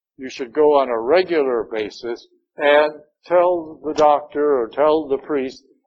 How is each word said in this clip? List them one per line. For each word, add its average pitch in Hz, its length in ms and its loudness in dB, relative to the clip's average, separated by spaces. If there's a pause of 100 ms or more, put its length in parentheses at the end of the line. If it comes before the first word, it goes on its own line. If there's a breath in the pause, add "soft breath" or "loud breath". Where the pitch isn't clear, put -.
(160)
You 131 120 -14
should 123 240 -12
go 151 260 4
on 131 100 2
a 117 120 -2
regular 135 720 0
basis 110 540 -8 (300)
and 151 360 2 (320)
tell 170 600 0
the 151 100 -6
doctor 147 640 0
or 113 80 -4
tell 151 400 0
the 135 100 -2
priest 131 460 -6 (220)